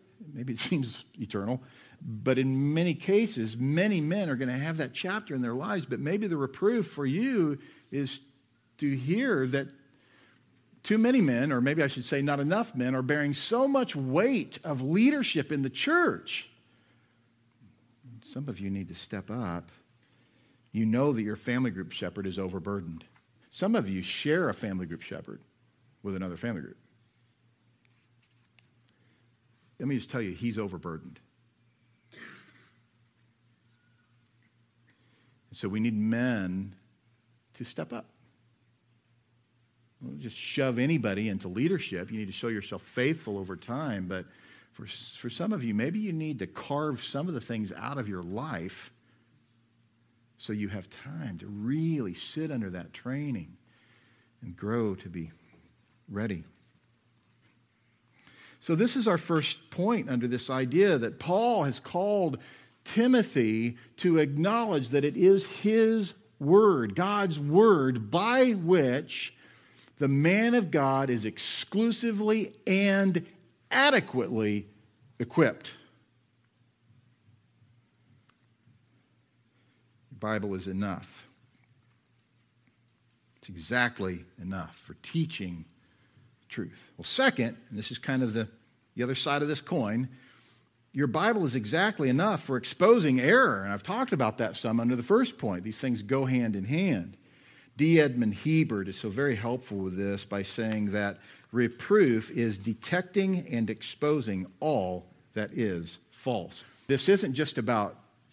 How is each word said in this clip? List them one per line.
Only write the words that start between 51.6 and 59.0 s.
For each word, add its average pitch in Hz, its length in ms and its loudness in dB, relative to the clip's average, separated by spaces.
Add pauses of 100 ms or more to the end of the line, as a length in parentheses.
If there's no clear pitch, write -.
sit 151 400 -8
under 113 180 -4
that 87 220 -10
training 127 640 -6 (840)
and 87 120 -12
grow 107 420 -2
to 92 120 -14
be 82 240 -8 (800)
ready. 101 340 -6 (2250)
So 175 140 -2
this 226 220 2
is 226 120 2